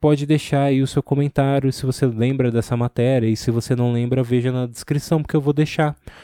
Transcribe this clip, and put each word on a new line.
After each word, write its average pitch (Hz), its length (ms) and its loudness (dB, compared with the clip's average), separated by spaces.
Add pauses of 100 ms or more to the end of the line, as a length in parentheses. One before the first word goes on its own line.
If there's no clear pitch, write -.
pode 147 240 2
deixar 147 380 0
aí 139 180 2
o 135 60 2
seu - 160 -2
comentário, 139 680 0
se - 140 -6
você 131 220 0
lembra 123 440 0
dessa 117 240 0
matéria, 120 520 0
e 110 100 2
se - 140 -4
você 117 260 0
não 120 160 2
lembra, 120 300 0
veja 123 280 0
na 127 140 -2
descrição, 147 560 -4
porque 151 160 -2
eu 147 60 0
vou 143 100 2
deixar, 151 420 0 (300)